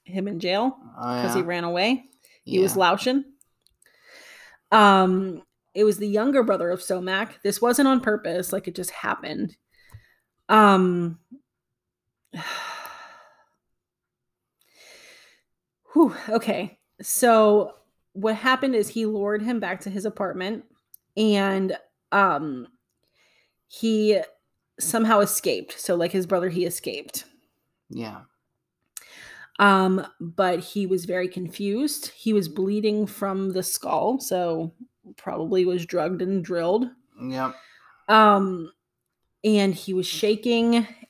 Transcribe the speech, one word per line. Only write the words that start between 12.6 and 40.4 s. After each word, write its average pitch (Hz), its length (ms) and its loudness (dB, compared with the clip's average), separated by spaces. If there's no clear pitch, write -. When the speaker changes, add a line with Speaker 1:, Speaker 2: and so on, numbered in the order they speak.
Speaker 1:
whew, 294 220 4
okay. - 500 -4
So 214 720 4
what 214 220 -2
happened 262 400 0
is 214 140 0
he 226 160 -4
lured 208 360 -2
him 233 180 -4
back 185 220 -6
to 202 80 -10
his 196 160 -6
apartment 202 600 -6
and, 196 600 2
um, 151 560 0
he 214 520 0
somehow 220 400 2
escaped. 175 600 -2
So, 180 160 -2
like, 170 160 0
his 185 140 -2
brother, 180 240 0
he 175 160 -2
escaped. - 600 -10
Speaker 2:
Yeah. 107 320 -12
Speaker 1:
Um, 190 480 4
but 175 380 -2
he 196 280 -6
was 180 180 -2
very 180 220 -4
confused. 202 880 -6
He - 180 -4
was 196 140 0
bleeding 208 580 -2
from 190 460 -4
the 185 100 -4
skull, 185 600 -2
so 165 520 -4
probably 180 480 -2
was 175 200 -2
drugged 175 360 -2
and 185 220 -2
drilled. 175 420 -2
Speaker 2:
Yep. 131 320 -6
Speaker 1:
Um, 196 640 6
and 202 320 4
he - 180 -8
was 180 140 -2
shaking, 233 800 0